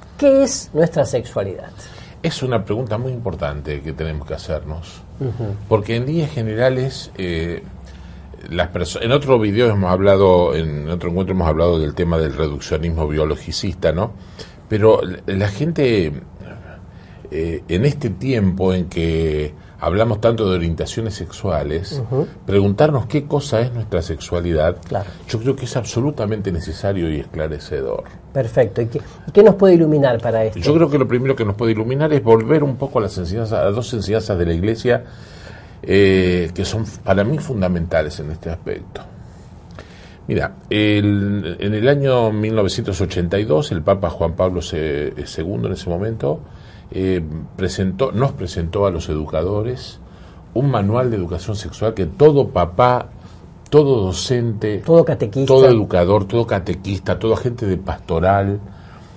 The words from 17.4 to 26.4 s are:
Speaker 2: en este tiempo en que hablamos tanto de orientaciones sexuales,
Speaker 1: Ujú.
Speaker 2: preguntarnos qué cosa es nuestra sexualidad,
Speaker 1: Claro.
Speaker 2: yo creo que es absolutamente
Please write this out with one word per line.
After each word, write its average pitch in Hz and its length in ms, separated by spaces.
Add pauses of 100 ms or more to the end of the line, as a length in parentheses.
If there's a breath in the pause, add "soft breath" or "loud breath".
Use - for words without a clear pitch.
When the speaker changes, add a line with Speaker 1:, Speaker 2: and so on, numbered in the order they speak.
Speaker 2:
en 92 200
este 139 240
tiempo 95 640
en 87 160
que 80 720 (220 soft breath)
hablamos 104 360
tanto 110 280
de 92 60
orientaciones 85 600
sexuales, 82 920
Speaker 1:
Ujú. 127 240 (180)
Speaker 2:
preguntarnos 101 600
qué 143 180
cosa 139 380
es 123 100
nuestra 107 280
sexualidad, 85 760 (100)
Speaker 1:
Claro. - 240 (160)
Speaker 2:
yo 113 140
creo 135 160
que - 80
es 117 120
absolutamente 110 760